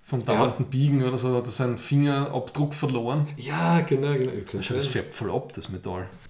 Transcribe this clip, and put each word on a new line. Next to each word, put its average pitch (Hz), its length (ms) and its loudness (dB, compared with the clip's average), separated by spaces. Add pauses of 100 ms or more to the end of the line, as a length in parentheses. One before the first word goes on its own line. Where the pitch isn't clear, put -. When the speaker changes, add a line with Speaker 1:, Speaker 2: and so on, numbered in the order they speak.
Speaker 1:
Vom 127 180 -4
Speaker 2:
Ja. 110 60 -6
Speaker 1:
dauernden 117 400 2
Biegen 139 360 4
oder 127 160 0
so, 123 180 2
hat 123 100 0
er 127 40 -6
seinen 120 280 0
Fingerabdruck 143 960 0
verloren. 131 520 0 (100)
Speaker 2:
Ja, 165 440 2
genau, 143 340 2
genau. 127 180 0
Ja, 101 100 -6
könnte 95 200 -6
Speaker 1:
Schau, 123 120 -4
das 139 100 0
Speaker 2:
sein. - 80 -2
Speaker 1:
färbt - 240 -4
voll 101 160 -4
ab, - 220 -4
das - 140 -10
Metall. 92 400 -6 (220)